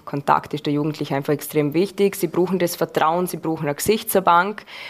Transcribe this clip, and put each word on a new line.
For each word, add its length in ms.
Kontakt 500
ist 100
der 80
Jugendliche 440
einfach 160
extrem 420
wichtig. 400
Sie 140
brauchen 320
das 160
Vertrauen, 500
sie 100
brauchen 320
ein 60
Gesicht 340
zur 140
Bank, 420